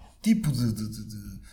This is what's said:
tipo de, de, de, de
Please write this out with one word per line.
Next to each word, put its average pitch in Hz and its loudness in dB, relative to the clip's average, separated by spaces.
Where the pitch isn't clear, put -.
tipo 214 4
de, 120 2
de, 107 -4
de, 107 -10
de 101 -10